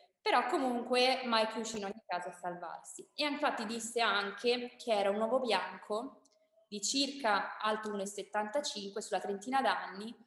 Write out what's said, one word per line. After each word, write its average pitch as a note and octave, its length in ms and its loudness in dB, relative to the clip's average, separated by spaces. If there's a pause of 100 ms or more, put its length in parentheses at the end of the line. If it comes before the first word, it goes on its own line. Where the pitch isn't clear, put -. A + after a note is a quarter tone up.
(220)
Però C#4+ 260 4
comunque B3+ 760 2
Mike A3 300 2
riuscì A3+ 220 -4
in G3+ 80 -4
ogni G3+ 200 -8
caso F3 240 -4
a F3+ 40 -8
salvarsi. F3 840 -10
E D4 100 0
infatti C#4+ 400 0
disse A#3 360 -2
anche A3+ 760 0
che - 140 -2
era G3+ 180 4
un G#3 100 2
uomo A3+ 200 2
bianco G#3 800 -2 (500)
di G3+ 100 -8
circa C4+ 760 0
alto G#3+ 300 0
uno G#3 120 -2
e F#3+ 40 -2
settantacinque, G#3+ 960 -2
sulla F#3+ 180 -2
trentina G3+ 420 -2
d'anni, F#3+ 540 -2 (120)